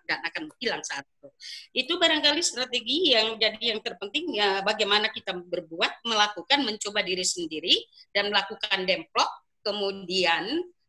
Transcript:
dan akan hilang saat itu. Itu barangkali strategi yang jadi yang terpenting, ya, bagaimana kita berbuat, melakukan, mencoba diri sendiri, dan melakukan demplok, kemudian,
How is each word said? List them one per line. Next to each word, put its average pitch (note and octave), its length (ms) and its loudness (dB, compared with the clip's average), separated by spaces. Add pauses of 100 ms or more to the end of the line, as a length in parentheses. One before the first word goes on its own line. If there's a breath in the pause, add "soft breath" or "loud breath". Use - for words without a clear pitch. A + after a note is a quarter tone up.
dan D#3 240 -2
akan D#3 320 -8
hilang F#3 240 -4
saat C#3 240 -10
itu. - 200 -20 (440 loud breath)
Itu C4 240 -2
barangkali D#4 480 4
strategi B3 720 0
yang A3 240 2
jadi G#3+ 240 2
yang A3 160 0
terpenting, A#3+ 560 -6
ya, G3 240 2
bagaimana G#3 480 2
kita G3 240 -6
berbuat, F3 720 -4
melakukan, A3+ 640 2
mencoba G#3 320 -2
diri F#3 240 -2
sendiri, E3+ 560 0 (320 loud breath)
dan G3+ 160 0
melakukan G3 560 -2
demplok, F#3 480 0 (320)
kemudian, G3 1040 0 (200)